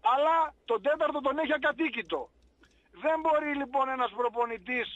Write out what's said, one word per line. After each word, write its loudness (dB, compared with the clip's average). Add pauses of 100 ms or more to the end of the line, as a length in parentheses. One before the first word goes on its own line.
(120)
Αλλά 4 (280)
τον -2
τέταρτο 0
τον -2
έχει 0
ακατοίκητο. -2 (840)
Δεν 2
μπορεί, 2 (120)
λοιπόν, 0 (100)
ένας 0 (100)
προπονητής -2